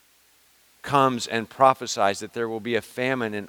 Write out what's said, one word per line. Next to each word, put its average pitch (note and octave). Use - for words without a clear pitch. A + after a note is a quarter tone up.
comes C3
and A2+
prophesies A#2+
that G#2+
there A#2
will A2+
be A#2
a G#2+
famine B2+
in G#2